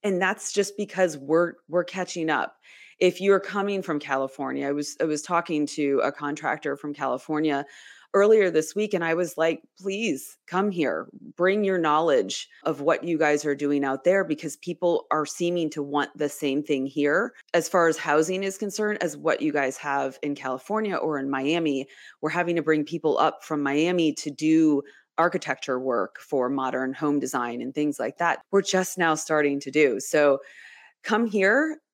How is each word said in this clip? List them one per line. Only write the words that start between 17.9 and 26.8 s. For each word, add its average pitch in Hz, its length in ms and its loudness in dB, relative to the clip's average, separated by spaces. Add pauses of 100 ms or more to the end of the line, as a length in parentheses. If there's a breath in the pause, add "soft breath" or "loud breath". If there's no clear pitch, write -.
housing 160 460 2
is 190 120 -4
concerned 214 460 -4
as 147 160 -4
what 147 240 -2
you 156 100 0
guys 139 260 -2
have 139 440 -4
in 143 140 -4
California 190 600 -4
or 156 220 -2
in 135 100 -4
Miami. 139 600 -2 (340 loud breath)
We're 156 80 -2
having 170 260 0
to 165 60 0
bring 151 240 2
people 156 320 0
up - 260 2
from 147 200 -2
Miami 156 500 2
to - 160 -8
do 156 540 4 (340 loud breath)
architecture 151 600 0
work 120 400 -2
for 127 300 -2
modern 131 440 -2